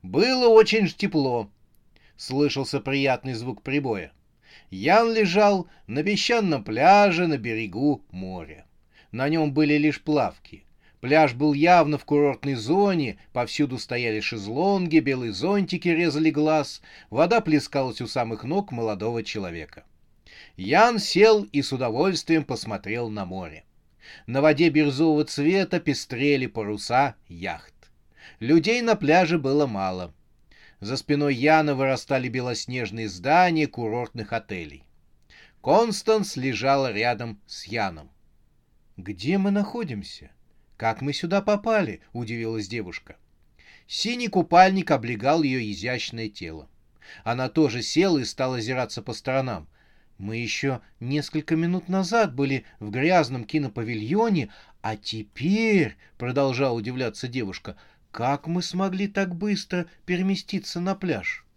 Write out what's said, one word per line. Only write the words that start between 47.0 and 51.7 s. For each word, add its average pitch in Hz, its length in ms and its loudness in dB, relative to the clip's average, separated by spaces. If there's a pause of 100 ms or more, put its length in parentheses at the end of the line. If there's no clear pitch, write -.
Она 123 240 -2
тоже 123 320 2
села 165 380 2
и 127 40 -2
стала 127 340 -4
озираться 120 440 -6
по 123 100 -12
сторонам. 127 560 -4 (500)
«Мы 107 200 -8
еще 120 440 -4 (200)
несколько 147 560 -4
минут 175 320 -2